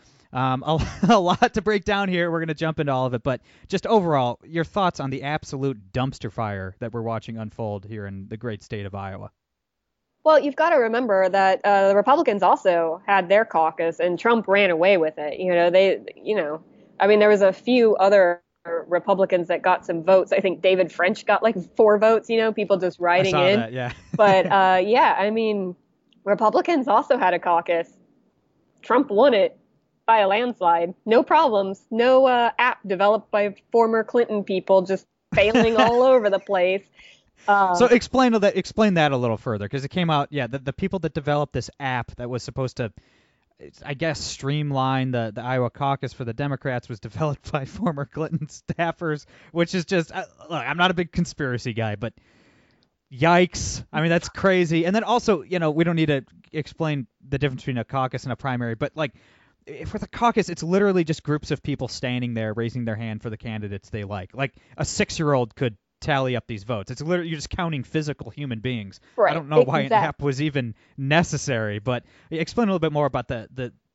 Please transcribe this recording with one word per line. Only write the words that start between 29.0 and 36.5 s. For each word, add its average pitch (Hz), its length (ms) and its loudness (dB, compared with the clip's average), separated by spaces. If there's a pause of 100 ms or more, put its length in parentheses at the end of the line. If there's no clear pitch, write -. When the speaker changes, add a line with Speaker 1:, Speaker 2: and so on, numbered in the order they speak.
Speaker 2:
won 220 240 4
it 190 220 2 (500)
by 226 160 4
a 196 60 4
landslide. 185 680 0 (100)
No 220 160 4
problems. 220 680 2
No, 262 340 4
uh, 240 320 2
app 240 300 0
developed 202 420 0
by 208 260 -2 (160)
former 226 320 2
Clinton 220 400 -2
people 190 380 2
just 185 240 -4 (300)
failing 226 420 4
Speaker 1:
<laughs> - 20 6
Speaker 2:
all 233 220 4
over 254 300 4
the 190 80 0
place. 190 420 0 (680)